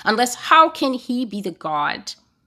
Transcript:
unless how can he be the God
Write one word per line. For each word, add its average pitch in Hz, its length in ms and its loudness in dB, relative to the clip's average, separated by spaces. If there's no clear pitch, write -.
unless 226 320 0
how 320 360 6
can 277 240 -2
he 254 320 -6
be 202 160 -10
the 190 80 -6
God 151 640 -6